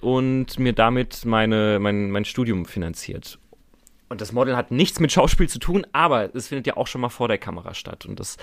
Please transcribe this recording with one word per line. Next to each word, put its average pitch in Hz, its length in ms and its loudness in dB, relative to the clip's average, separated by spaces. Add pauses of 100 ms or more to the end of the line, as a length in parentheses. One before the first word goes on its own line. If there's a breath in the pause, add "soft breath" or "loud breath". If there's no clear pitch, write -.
und 131 580 0
mir 127 140 2
damit 120 520 2
meine, 110 560 4
mein, 101 300 0
mein 101 140 -2
Studium 104 420 -2
finanziert. - 720 -8 (680)
Und 113 120 -10
das 107 120 -8
Modeln 127 240 2
hat 123 160 -4
nichts 151 280 2
mit 160 120 4
Schauspiel 143 360 6
zu - 120 -6
tun, 175 320 0
aber 139 420 2
es 123 140 -8
findet 135 180 -8
ja 135 100 -2
auch 127 120 -2
schon 127 120 -6
mal 123 100 0
vor 120 180 -2
der 107 100 0
Kamera 87 360 -10
statt. - 320 -14
Und 98 140 -10
das - 220 -12